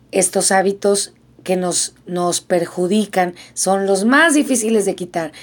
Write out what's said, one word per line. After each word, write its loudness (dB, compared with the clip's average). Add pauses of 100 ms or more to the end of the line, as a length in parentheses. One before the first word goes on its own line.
(120)
estos 0
hábitos 0 (300)
que -2
nos, -4 (120)
nos -2
perjudican 0 (180)
son 0
los 2
más 4
difíciles 0
de -2
quitar, -8 (120)